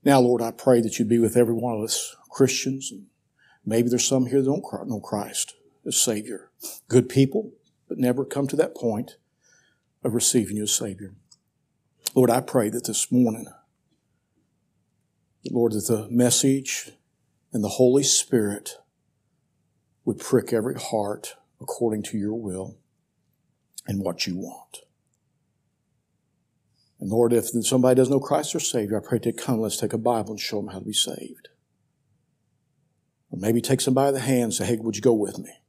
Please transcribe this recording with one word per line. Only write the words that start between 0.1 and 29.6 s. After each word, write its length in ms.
Lord, 220
I 100
pray 300
that 180
you'd 100
be 100
with 180
every 160
one 220
of 60
us, 340
Christians, 640
and 160
maybe 240
there's 160
some 220
here 140
that 40
don't 160
cr-, 220
know 160
Christ 560
as 100
Savior. 560
Good 180
people, 460
but 100
never 280
come 240
to 80
that 180
point 420
of 100
receiving 440
you 60
as 120
Savior. 400
Lord, 160
I 120
pray 280
that 140
this 260
morning, 360
that, 2000
Lord, 180
that 160
the 220
message 840
and 100
the 60
Holy 340
Spirit 720
would 160
prick 320
every 240
heart 640
according 420
to 140
your 180
will 420
and 160
what 240
you 80
want. 440
And 100
Lord, 240
if 160
somebody 300
doesn't 160
know 80
Christ 340
their 60
Savior, 380
I 100
pray 120
they 120
come, 300